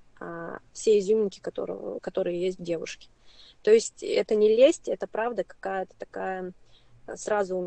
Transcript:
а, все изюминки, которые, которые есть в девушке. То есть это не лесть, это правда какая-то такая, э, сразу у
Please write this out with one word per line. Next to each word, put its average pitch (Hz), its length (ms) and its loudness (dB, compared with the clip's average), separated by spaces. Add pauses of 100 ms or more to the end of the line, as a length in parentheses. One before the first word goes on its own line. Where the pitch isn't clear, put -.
(180)
а, 170 400 -12 (140)
все 214 260 4
изюминки, 202 420 0
которые, - 600 -8
которые 180 400 -4
есть 185 180 -4
в 180 40 -12
девушке. - 460 -8 (540)
То 208 80 2
есть - 320 4
это - 320 0
не 214 140 4
лесть, 254 400 4
это 262 180 -4
правда 214 380 -4
какая-то 190 540 -8
такая, 185 540 -8 (540)
э, - 120 -12
сразу 190 400 -2
у 180 80 -2